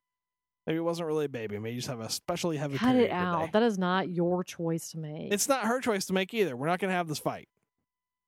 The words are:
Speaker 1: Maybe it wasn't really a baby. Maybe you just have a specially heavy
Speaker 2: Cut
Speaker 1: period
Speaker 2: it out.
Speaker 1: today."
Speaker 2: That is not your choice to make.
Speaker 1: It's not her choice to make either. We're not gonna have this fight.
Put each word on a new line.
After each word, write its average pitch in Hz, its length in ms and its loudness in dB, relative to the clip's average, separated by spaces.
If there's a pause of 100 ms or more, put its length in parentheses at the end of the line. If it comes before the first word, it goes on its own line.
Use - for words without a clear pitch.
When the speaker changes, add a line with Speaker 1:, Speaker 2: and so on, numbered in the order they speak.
(680)
Speaker 1:
Maybe 160 100 0
it 165 40 0
wasn't 170 260 -2
really 156 180 0
a 143 40 -2
baby. 110 280 -6
Maybe 113 180 -6
you 123 60 -6
just - 80 -8
have 123 120 -6
a 110 80 -8
specially 175 480 -2
heavy 139 200 -2
Speaker 2:
Cut 247 160 4
Speaker 1:
period 254 120 6
Speaker 2:
it - 60 2
out. 175 300 0
Speaker 1:
today." 165 120 -4
Speaker 2:
That 214 100 6
is 220 160 2
not 185 300 2
your 175 340 2
choice 165 480 -4
to 160 80 -10
make. 156 340 -6
Speaker 1:
It's 202 140 0
not 262 180 2
her 240 140 2
choice 214 280 0
to 185 60 -4
make 190 200 0
either. 180 220 2
We're 131 120 -2
not 175 120 2
gonna 185 140 0
have 175 140 0
this 147 120 -4
fight. 113 280 -4 (800)